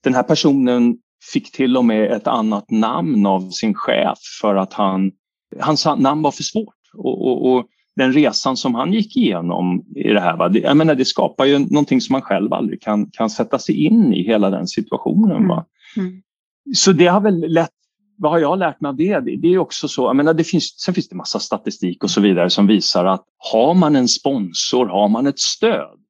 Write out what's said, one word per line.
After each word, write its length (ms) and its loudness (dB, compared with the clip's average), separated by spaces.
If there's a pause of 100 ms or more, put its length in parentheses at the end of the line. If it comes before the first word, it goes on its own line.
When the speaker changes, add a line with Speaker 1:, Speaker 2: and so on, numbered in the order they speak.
Speaker 1:
Den 100 2
här 100 2
personen 720 2 (360)
fick 180 -6
till 260 0
och 80 2
med 260 2
ett 160 -4
annat 440 -2
namn 540 0
av 240 0
sin 240 -4
chef 440 -2 (240)
för 140 0
att 180 -2
han, 380 0 (480)
hans 260 -2
namn 360 0
var 100 0
för 120 -12
svårt. 300 -6 (240)
Och, 300 -4
och, 260 2
och 120 0 (300)
den 180 2
resan 440 0
som 180 -2
han 180 -2
gick 240 -2
igenom 680 -2 (100)
i 180 -4
det 60 4
här, 180 0
va? 120 2
Det, 100 2
jag 180 2
menar, 180 4
det 100 0
skapar 400 -2
ju 140 4
någonting 420 0
som 120 -4
man 80 -2
själv 320 -2
aldrig 280 -4
kan, 300 -2
kan 180 -4
sätta 300 -4
sig 260 -2
in 280 4
i, 100 -2
hela 260 2
den 180 -4
situationen, 800 0
va? 180 -2 (320)
Speaker 2:
Mm. 100 -4
Mm. 140 -14 (540)
Speaker 1:
Så 160 2
det 160 4
har 140 2
väl 260 0
lätt, 220 0 (480)
vad 140 -2
har 80 2
jag 200 0
lärt 220 -4
mig 80 -4
av 60 -8
det? 240 0
Det, 160 -6
det 120 -2
är 100 4
också 300 -4
så, 140 -4
jag 140 2
menar, 180 2
det 100 0
finns, 320 -2 (100)
sen 80 -2
finns 160 -4
det 60 -18
massa 240 -8
statistik 640 -6
och 60 -2
så 120 0
vidare 280 4
som 180 2
visar 380 2
att 180 0 (300)
har 200 4
man 220 4
en 120 2
sponsor, 760 -2
har 220 0
man 200 0
ett 120 -4
stöd 600 -2 (100)